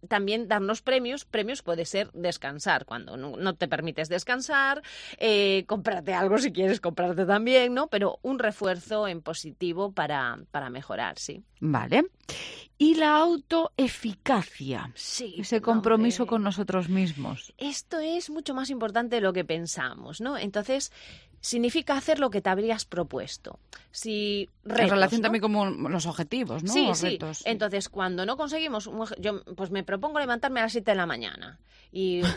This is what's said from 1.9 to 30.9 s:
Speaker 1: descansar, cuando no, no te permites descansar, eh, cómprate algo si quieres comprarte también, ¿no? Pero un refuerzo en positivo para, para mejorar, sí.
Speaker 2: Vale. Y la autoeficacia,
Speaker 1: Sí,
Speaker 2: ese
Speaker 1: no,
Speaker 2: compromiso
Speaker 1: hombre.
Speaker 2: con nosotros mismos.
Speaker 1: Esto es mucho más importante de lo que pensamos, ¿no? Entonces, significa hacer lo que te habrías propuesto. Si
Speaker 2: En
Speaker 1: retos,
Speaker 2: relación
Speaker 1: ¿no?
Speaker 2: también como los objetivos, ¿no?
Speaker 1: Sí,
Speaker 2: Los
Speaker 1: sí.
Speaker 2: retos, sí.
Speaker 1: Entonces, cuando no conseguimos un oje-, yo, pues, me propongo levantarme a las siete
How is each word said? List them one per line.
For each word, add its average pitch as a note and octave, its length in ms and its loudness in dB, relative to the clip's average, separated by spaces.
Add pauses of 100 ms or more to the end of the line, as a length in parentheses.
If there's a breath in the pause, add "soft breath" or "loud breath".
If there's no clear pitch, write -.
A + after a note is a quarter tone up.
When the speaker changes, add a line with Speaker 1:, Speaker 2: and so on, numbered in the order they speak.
Speaker 1:
descansar, D3+ 720 -2
cuando A2+ 320 -10
no, C3+ 200 -8
no F#3 180 0
te F3 120 -2
permites D#3+ 420 -4
descansar, C4+ 720 0 (360 loud breath)
eh, G3+ 500 4
cómprate F#3+ 460 -2
algo F#3+ 240 4
si C4 140 2
quieres F#3+ 300 2
comprarte F3 440 0
también, B3 480 6
¿no? C#4+ 140 0
Pero G3+ 340 0
un C4 180 -2
refuerzo G#3 680 -2
en E3+ 140 -6
positivo E3+ 680 -4
para, C#3+ 480 -2 (120)
para C#3 180 -6
mejorar, A2+ 500 -6
sí. - 240 -12 (160)
Speaker 2:
Vale. D3+ 460 2 (720 loud breath)
Y D#4 180 8
la D4+ 220 4
autoeficacia, B3 1800 0
Speaker 1:
Sí, - 420 -8
Speaker 2:
ese A3 200 -2
Speaker 1:
no, G#3+ 40 2
Speaker 2:
compromiso A3+ 640 4
Speaker 1:
hombre. - 80 -2
Speaker 2:
con A3 120 2
nosotros F#3 460 0
mismos. F3 680 0
Speaker 1:
Esto C#4+ 420 -6
es E4 300 -2
mucho D4+ 240 -6
más C4 160 -4
importante A#3 480 -2
de A3 40 2
lo F#3+ 120 2
que F3+ 120 -2
pensamos, D#3+ 760 -6
¿no? C4 160 -4
Entonces, G#3 540 -2 (520 loud breath)
significa B3 540 0
hacer D4+ 220 2
lo C4+ 100 4
que G3 120 0
te G3 80 2
habrías G#3+ 360 0
propuesto. - 760 -8 (320 loud breath)
Si G#3 580 -4 (140)
Speaker 2:
En G#3+ 80 -8
Speaker 1:
retos, G#3+ 200 6
Speaker 2:
relación G3 300 6
Speaker 1:
¿no? G#3+ 40 0
Speaker 2:
también A3 160 2
como G#3 240 2
los E3+ 400 -2
objetivos, E3 580 -4
¿no? G3 80 -2
Speaker 1:
Sí, C#4 160 4
Speaker 2:
Los E3+ 120 2
Speaker 1:
sí. E3+ 60 -2
Speaker 2:
retos, E3 340 -4
sí. - 80 -16
Speaker 1:
Entonces, G3+ 420 -2
cuando F#3 360 -2
no B3 120 -4
conseguimos C#4+ 500 -4
un A3 140 -8
oje-, A3 180 -8
yo, G3+ 240 -4 (120)
pues, F#3+ 140 -6
me G3 140 -4
propongo C#4+ 360 -2
levantarme B3+ 420 0
a - 20 4
las A3+ 80 0
siete A3+ 200 0